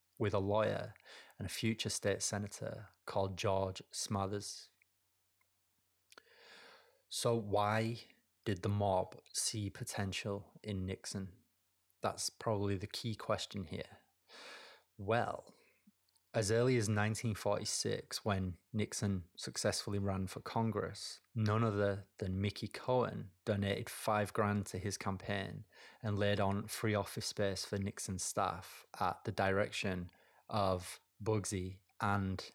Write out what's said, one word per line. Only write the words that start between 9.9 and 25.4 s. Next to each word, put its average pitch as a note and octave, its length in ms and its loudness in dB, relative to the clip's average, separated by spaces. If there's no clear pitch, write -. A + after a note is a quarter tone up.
in F#2+ 220 -2
Nixon? F#2+ 420 -4
That's - 280 -2
probably G2+ 480 0
the F#2+ 100 -4
key - 280 -4
question G2+ 540 -4
here. - 300 -8
Well, G#2+ 460 0
as G#2+ 180 4
early B2 260 6
as G#2+ 100 4
nineteen G#2+ 480 2
forty-six, - 880 -2
when F#2+ 320 2
Nixon G2+ 500 0
successfully - 640 -2
ran F#2+ 280 0
for - 140 -8
Congress, - 800 -2
none A2 300 4
other G2+ 420 2
than F#2+ 220 0
Mickey G2+ 260 -2
Cohen G#2+ 640 0
donated G2+ 440 2
five G#2 440 2
grand G#2 340 4
to - 100 -6
his F#2+ 200 -2
campaign G2+ 640 -4